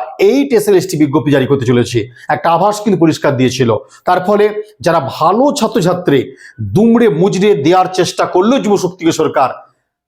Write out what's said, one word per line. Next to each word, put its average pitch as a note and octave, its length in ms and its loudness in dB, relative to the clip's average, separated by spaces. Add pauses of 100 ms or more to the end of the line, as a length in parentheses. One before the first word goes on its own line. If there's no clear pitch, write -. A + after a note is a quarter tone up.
(180)
এইট C4+ 340 2
এসএলএসটি G3+ 440 2
বিজ্ঞপ্তি C#3+ 340 0
জারি C3+ 160 2
করতে C3+ 200 0
চলেছি, A#2+ 320 0 (300)
একটা D3+ 220 -2
আভাস F#3+ 300 0
কিন্তু F#3+ 180 0
পরিষ্কার D#3+ 380 0
দিয়েছিল। B2+ 340 0 (340)
তার F3+ 200 0
ফলে G#3 200 2 (360)
যারা E3 280 0
ভালো F#3 360 0 (120)
ছাত্রছাত্রী F3+ 600 0 (420)
দুমড়ে A3+ 480 2
মুচড়ে F#3 460 0
দেওয়ার F3+ 380 2
চেষ্টা F3+ 340 -2
করলো G3+ 320 0
যুবশক্তিকে F3+ 540 -2
সরকার, C#3+ 360 0 (600)